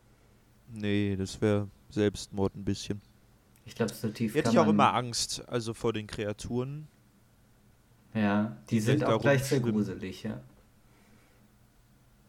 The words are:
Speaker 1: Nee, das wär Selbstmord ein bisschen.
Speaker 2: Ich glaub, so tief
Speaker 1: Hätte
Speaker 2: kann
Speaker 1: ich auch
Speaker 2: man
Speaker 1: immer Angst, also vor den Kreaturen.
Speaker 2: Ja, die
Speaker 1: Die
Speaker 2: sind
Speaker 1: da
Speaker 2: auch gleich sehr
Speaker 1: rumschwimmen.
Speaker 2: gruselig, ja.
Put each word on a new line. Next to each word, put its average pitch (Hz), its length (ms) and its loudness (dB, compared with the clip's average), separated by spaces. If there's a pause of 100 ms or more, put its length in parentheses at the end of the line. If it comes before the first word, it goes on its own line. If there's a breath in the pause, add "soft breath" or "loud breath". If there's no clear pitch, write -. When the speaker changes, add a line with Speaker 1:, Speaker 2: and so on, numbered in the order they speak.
(720)
Speaker 1:
Nee, 104 420 0
das 95 280 -4
wär 104 260 2 (220)
Selbstmord 101 680 0
ein 98 80 -10
bisschen. 101 380 -4 (640)
Speaker 2:
Ich - 80 -20
glaub, 113 160 -2
so - 180 -6
tief 107 260 -4
Speaker 1:
Hätte 151 100 2
Speaker 2:
kann 113 100 2
Speaker 1:
ich - 40 6
auch 160 60 8
Speaker 2:
man - 120 4
Speaker 1:
immer 110 180 6
Angst, - 520 -4
also 113 280 -4
vor 117 180 -2
den 107 140 -6
Kreaturen. 120 840 -6 (1300)
Speaker 2:
Ja, 104 420 0 (140)
die 120 60 2
Speaker 1:
Die 110 40 2
Speaker 2:
sind 107 220 2
Speaker 1:
da 113 120 2
Speaker 2:
auch 110 60 2
gleich 135 240 4
sehr 143 140 2
Speaker 1:
rumschwimmen. 107 260 2
Speaker 2:
gruselig, 92 380 -10
ja. 110 180 -8 (1900 soft breath)